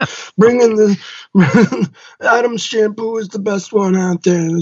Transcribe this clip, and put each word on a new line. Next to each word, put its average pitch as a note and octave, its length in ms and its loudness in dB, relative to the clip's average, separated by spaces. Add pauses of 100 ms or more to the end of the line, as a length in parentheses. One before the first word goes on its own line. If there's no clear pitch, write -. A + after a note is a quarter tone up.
(380)
bring A#3+ 240 4
in A3+ 140 4
the G#3 1120 0
<laughs> - 320 -20
Adams A#3 400 0
shampoo A3 560 -4
is G#3+ 100 -8
the G#3+ 120 -10
best G3 320 -6
one G3 240 0
out F3+ 280 -2
there. E3+ 380 0